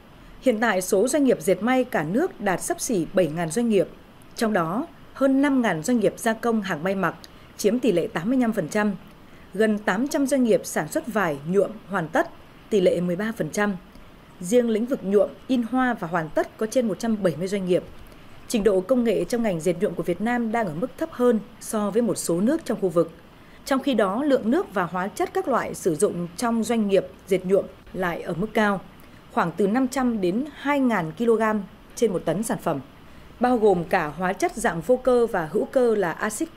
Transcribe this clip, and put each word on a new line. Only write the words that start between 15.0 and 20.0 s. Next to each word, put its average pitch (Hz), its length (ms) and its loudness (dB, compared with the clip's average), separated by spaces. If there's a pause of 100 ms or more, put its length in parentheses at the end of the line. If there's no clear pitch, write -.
nhuộm, 196 260 4 (180)
in 247 160 2
hoa 247 360 0
và 165 80 -6
hoàn 160 220 -2
tất - 280 -2
có 220 80 -4
trên 233 220 0
một 185 120 -4
trăm 220 240 -2
bảy 165 140 2
mươi 185 100 -4
doanh 185 180 -4
nghiệp. 180 180 2 (640)
Trình 208 160 0
độ 190 180 4
công 240 220 2
nghệ 180 220 0
trong 233 180 -2
ngành 185 160 0
dệt 170 200 0
nhuộm 180 140 0
của 175 100 -4